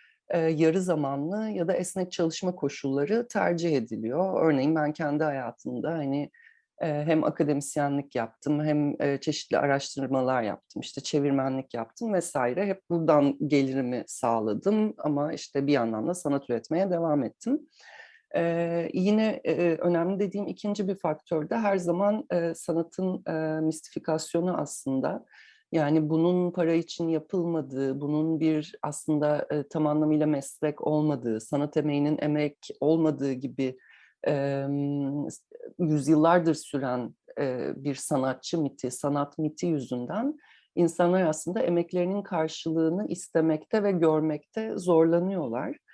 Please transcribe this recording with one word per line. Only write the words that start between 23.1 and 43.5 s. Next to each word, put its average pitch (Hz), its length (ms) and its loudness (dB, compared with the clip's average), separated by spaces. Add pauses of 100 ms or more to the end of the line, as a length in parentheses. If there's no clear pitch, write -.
e, 156 340 -2
mistifikasyonu 160 960 -2
aslında. 143 680 -4 (460)
Yani 156 380 2
bunun 175 420 2
para 170 220 0
için 170 340 -2
yapılmadığı, 151 920 -2
bunun 151 380 0
bir 156 420 0
aslında, 147 720 0
e, 147 160 0
tam 156 200 0
anlamıyla 151 400 2
meslek 147 600 -2
olmadığı, 143 520 0
sanat 147 380 -2
emeğinin 147 440 2
emek 147 360 0 (220)
olmadığı 147 520 2
gibi, 131 460 -4 (500)
e, 139 380 0 (1120)
yüzyıllardır 160 720 4
süren, 127 640 -4 (240)
e, 127 360 -2
bir 139 200 -4
sanatçı 135 640 -2
miti, 135 340 -4
sanat 143 460 -4
miti 156 280 -4
yüzünden 160 720 -4 (360)
insanlar 175 460 4
aslında 160 380 -2
emeklerinin 180 640 0
karşılığını 160 840 -2
istemekte 160 760 0